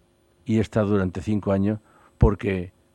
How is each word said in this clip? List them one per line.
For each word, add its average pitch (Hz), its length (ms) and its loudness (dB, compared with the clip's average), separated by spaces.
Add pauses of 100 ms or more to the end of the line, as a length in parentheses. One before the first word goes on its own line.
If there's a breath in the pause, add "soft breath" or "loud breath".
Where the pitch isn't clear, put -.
(460)
y 110 120 0
he 110 40 2
estado 107 260 0
durante 95 340 -2
cinco 104 300 -2
años 98 280 0 (380 soft breath)
porque 95 540 0 (240)